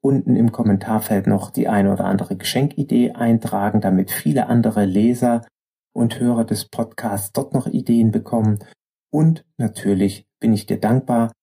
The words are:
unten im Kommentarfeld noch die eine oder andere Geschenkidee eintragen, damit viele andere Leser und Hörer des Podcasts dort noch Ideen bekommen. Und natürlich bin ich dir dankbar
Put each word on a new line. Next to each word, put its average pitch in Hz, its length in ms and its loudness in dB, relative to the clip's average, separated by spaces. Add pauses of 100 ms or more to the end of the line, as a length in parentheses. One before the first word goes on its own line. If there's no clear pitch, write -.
unten - 360 2
im 117 160 4
Kommentarfeld 107 760 0
noch 98 240 0
die - 180 -2
eine 98 240 2
oder 95 140 -2
andere 98 300 -2
Geschenkidee 127 760 0
eintragen, 107 680 0
damit 95 300 0
viele - 380 -2
andere 113 360 2
Leser 117 600 0 (460)
und 117 260 -2
Hörer 120 260 0
des 110 220 -6
Podcasts 110 680 -8
dort - 200 -6
noch 131 140 0
Ideen 117 440 2
bekommen. 107 480 0 (520)
Und 160 340 2 (140)
natürlich 101 680 -2 (140)
bin 113 120 2
ich 98 140 -2
dir 101 140 -4
dankbar 117 520 0 (100)